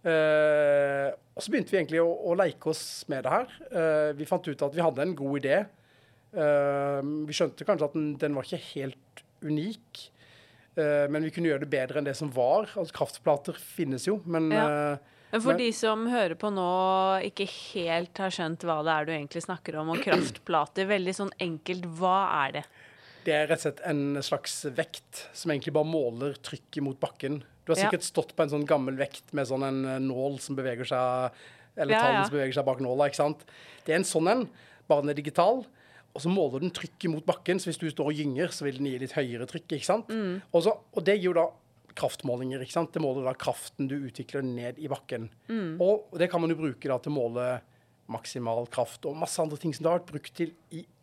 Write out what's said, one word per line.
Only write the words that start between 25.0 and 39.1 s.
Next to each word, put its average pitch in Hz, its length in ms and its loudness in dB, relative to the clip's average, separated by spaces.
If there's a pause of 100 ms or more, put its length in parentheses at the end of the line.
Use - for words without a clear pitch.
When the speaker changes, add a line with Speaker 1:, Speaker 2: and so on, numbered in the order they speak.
Speaker 1:
som - 160 -4
egentlig 143 240 -4
bare 151 100 4
måler 139 540 -2
trykket - 420 -8
mot 135 160 -4
bakken. 143 440 -4 (220)
Du 165 100 4
har 160 40 0
Speaker 2:
Ja. 202 120 4
Speaker 1:
sikkert 185 120 0
stått - 320 -2
på - 80 4
en 151 80 4
sånn 147 160 0
gammel 135 300 2
vekt - 360 -6
med 139 140 0
sånn 131 160 -2
en, 135 220 -2
eh, 131 160 -4
nål 131 400 -2
som 139 160 -6
beveger 131 320 -4
seg, 127 420 0 (460)
eller 147 180 2
Speaker 2:
Ja, 220 60 4
Speaker 1:
tall 247 140 4
Speaker 2:
ja. 202 100 4
Speaker 1:
som 147 120 -4
beveger 135 180 0
seg 139 100 2
bak 131 160 2
nåla, 135 260 2
ikke 139 100 0
sant? 151 280 0 (400)
Det 156 80 0
er 160 60 4
en 190 40 2
sånn 165 260 2
en, 240 200 2 (400)
bare 147 140 6
den 147 80 0
er 147 40 0
digital, 175 500 2 (480)
og 143 80 -10
så 139 140 -2
måler 143 260 2
den 175 120 -2
trykket - 400 -6
mot 156 120 -4
bakken, 175 360 0
så - 100 -6
hvis 156 80 -6
du 165 100 -4
står 143 220 -2
og 151 80 -2
gynger, 147 320 0
så - 140 -8
vil 135 140 -2
den 143 80 -2
gi 127 120 -4
litt 127 140 -8